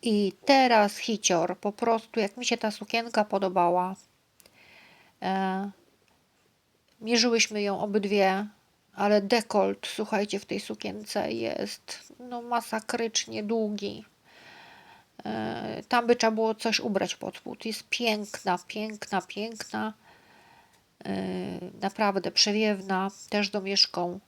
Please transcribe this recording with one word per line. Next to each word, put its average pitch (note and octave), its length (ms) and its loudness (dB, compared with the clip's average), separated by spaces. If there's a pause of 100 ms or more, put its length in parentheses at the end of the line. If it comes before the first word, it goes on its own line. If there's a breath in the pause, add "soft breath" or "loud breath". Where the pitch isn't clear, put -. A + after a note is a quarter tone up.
I G#3 300 2 (120)
teraz A#3+ 520 6
hicior, F3+ 600 0
po G#3 140 -2
prostu A3+ 480 0
jak G3+ 160 -2
mi B3 80 -10
się A#3 120 2
ta A3 140 -2
sukienka A3+ 540 0
podobała. F#3 720 2 (1300 loud breath)
E, F#3+ 480 -2 (1300)
mierzyłyśmy A3+ 640 2
ją G3+ 180 -2
obydwie, G3+ 680 2 (480)
ale G#3 280 4
dekolt, G3+ 640 2
słuchajcie, G#3 520 -2
w - 60 -8
tej - 160 -6
sukience G#3 720 -6
jest, - 840 -6
no, B3 240 -12
masakrycznie A3+ 1000 -4
długi. G#3 640 -4 (1200 loud breath)
E, A3 640 -6
tam A#3+ 180 2
by A#3+ 100 6
trzeba A#3 140 2
było A3 240 0
coś A3 260 -2
ubrać G3 340 -2
pod - 220 -8
spód. - 280 -14
Jest A3 240 -8
piękna, G#3+ 800 -2
piękna, G#3+ 560 -6
piękna. G#3+ 680 -6 (1120 soft breath)
E, G3 100 -4 (680)
naprawdę G3 500 0
przewiewna, G3 800 2 (200)
też G3+ 200 0
domieszką F#3+ 760 0